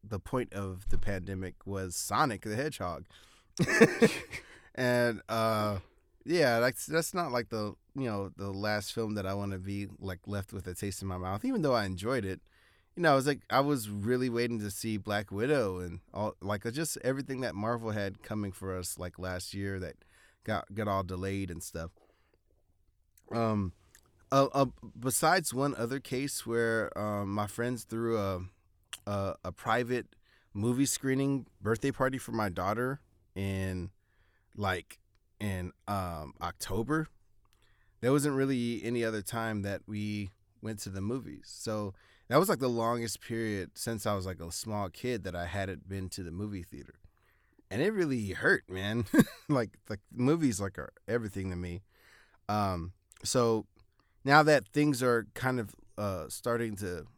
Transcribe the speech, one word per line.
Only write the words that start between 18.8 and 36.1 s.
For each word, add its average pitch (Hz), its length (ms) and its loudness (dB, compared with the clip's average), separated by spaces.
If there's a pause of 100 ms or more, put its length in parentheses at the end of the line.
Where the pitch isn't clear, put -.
like, 90 220 -8
last 90 340 -6
year 98 260 -4
that 87 160 -8 (480)
got, 104 300 -4
got 104 140 -2
all 98 160 2
delayed 92 480 -2
and 82 100 -8
stuff. 82 300 -8 (1400)
Um, 107 420 0 (580)
uh, 139 220 6
uh, 139 120 4 (340)
besides 156 540 2
one 135 220 0
other 120 240 -2
case 135 460 -4
where, 113 520 2
um, 101 360 -2
my 104 140 0
friends 117 360 -4
threw 113 340 -2
a, 95 240 0 (640)
a, 98 300 -2 (100)
a 92 60 -6
private 120 560 0 (460)
movie 123 320 2
screening 135 600 0 (160)
birthday 113 300 2
party 131 260 0
for - 140 -8
my 107 180 0
daughter 107 500 0 (360)
in, 95 540 -2 (640)
like, 95 440 -4 (400)
in, 92 320 -4 (160)
um, 87 540 -4